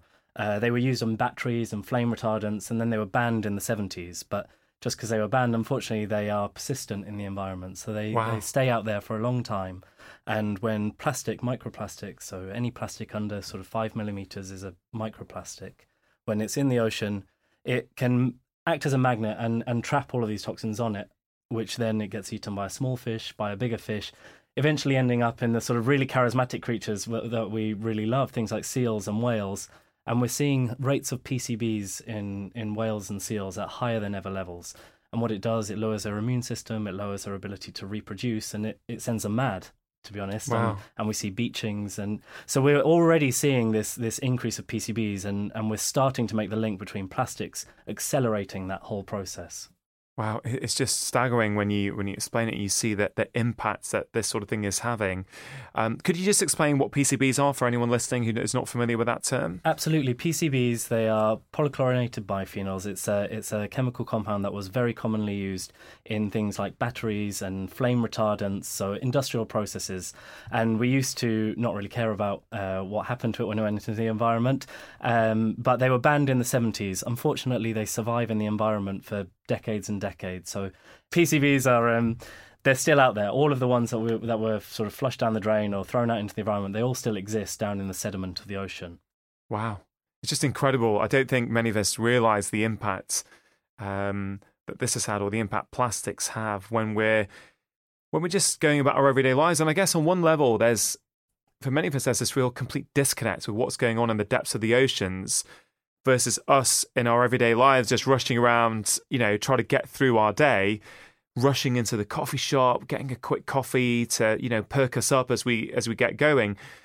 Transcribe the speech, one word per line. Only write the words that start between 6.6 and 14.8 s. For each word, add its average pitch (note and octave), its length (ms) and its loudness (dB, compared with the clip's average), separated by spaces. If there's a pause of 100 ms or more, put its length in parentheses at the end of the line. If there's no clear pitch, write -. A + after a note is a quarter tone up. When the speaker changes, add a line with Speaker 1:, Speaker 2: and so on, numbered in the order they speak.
Speaker 1:
in G#2 100 -10
the G2+ 60 -6
environment. F#2+ 540 -8
So - 160 -8
they, G#2+ 180 -4
Speaker 2:
Wow. A2+ 200 0
Speaker 1:
they A2 100 -4
stay C3 280 0
out A2+ 160 0
there G#2 160 -2
for A2 160 -6
a G#2+ 40 -4
long B2 200 0
time. F#2+ 420 -6 (440)
And G#2 320 -2
when G#2+ 320 -2
plastic, - 500 -4
microplastics, A2+ 800 -8
so F#2+ 300 -12
any A#2+ 180 -4
plastic - 440 -10
under G#2 260 -4
sort F#2+ 200 -12
of F#2+ 60 -18
five A2 280 -4
millimeters G2+ 560 -8
is F#2+ 120 -12
a F#2 120 -12 (180)